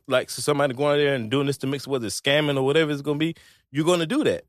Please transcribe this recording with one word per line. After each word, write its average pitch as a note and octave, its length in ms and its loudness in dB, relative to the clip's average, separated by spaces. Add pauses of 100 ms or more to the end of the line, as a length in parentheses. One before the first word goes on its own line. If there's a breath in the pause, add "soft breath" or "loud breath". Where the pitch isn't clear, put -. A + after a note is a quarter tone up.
like, B2+ 220 0
so - 120 -10
somebody C#3+ 320 0
going D3 260 0
there C#3+ 160 2
and A2+ 160 -4
doing C#3 160 0
this C#3+ 120 -2
to C3+ 80 -6
make, C#3 200 -4
whether B2+ 200 -2
it's - 140 -6
scamming C#3+ 360 2
or C3 60 0
whatever D3 280 2
it's C#3+ 100 -4
gonna C#3+ 180 -2
be, E3 160 -2 (360 soft breath)
you're D3 140 -2
gonna E3+ 220 2
do C4 180 0
that G2 240 0